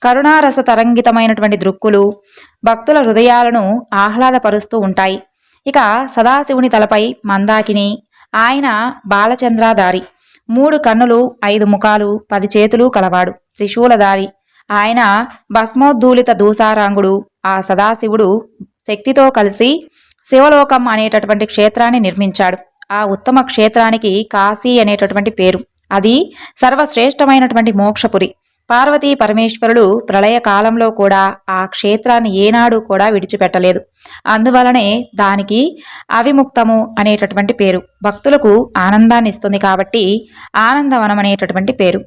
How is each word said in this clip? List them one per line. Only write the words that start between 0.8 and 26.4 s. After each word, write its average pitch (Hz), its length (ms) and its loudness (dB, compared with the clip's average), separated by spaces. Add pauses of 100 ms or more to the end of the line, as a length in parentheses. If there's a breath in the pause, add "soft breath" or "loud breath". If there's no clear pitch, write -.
దృక్కులు 202 580 0 (500 soft breath)
భక్తుల 226 340 0
హృదయాలను 233 960 2
ఆహ్లాదపరుస్తూ 214 840 -2
ఉంటాయి. 190 440 -2 (440)
ఇక 262 500 0
సదాశివుని 254 520 0
తలపై 214 460 0 (120)
మందాకిని, 208 760 -2 (320 soft breath)
ఆయన 240 580 -2 (140)
బాలచంద్రాధారి, 214 960 0 (480 soft breath)
మూడు 285 260 2
కన్నులు, 240 580 2 (100)
ఐదు 208 200 0
ముఖాలు, 208 560 0 (120)
పది 202 240 -2
చేతులు 220 280 2
కలవాడు, 180 460 0
త్రిశూలధారి, 202 960 -2 (420)
ఆయన 214 560 0 (260 loud breath)
భస్మోద్దూలిత 247 800 2
దూసారాంగుడు. 202 920 0 (220)
ఆ 190 140 -2
సదాశివుడు 214 880 -2 (140)
శక్తితో 262 680 -2
కలిసి 233 600 -2 (380 soft breath)
శివలోకం 269 600 2
అనేటటువంటి 214 580 -2
క్షేత్రాన్ని 226 540 0
నిర్మించాడు. 185 560 -2 (340)
ఆ 208 140 -4
ఉత్తమ 208 360 -2
క్షేత్రానికి 220 920 0
కాశీ 214 460 0
అనేటటువంటి 202 520 -2
పేరు. 185 300 0 (320)
అది 220 420 0 (260 loud breath)